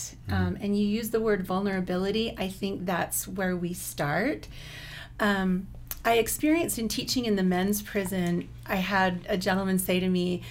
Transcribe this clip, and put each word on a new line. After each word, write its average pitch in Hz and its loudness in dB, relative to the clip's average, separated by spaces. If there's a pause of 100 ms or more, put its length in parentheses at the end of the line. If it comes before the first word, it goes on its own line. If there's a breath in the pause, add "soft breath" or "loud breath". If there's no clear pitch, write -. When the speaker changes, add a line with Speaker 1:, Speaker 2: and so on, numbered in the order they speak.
(280)
Speaker 1:
Mm-hmm. - -2
Speaker 2:
Um, 185 2
and 202 0
you 208 4
use 226 0
the 226 2
word 208 2
vulnerability. 190 0
I 190 -2
think 196 -6
that's - -2
where 185 0
we 175 -2
start. 170 -2 (720 loud breath)
Um, 190 2 (360)
I 233 4
experienced 294 2
in 226 0
teaching 240 -2
in 208 4
the 190 4
men's 185 4
prison, 180 0 (180)
I 208 -2
had 185 2
a 208 2
gentleman 190 2
say 185 2
to 185 2
me, 180 2 (100)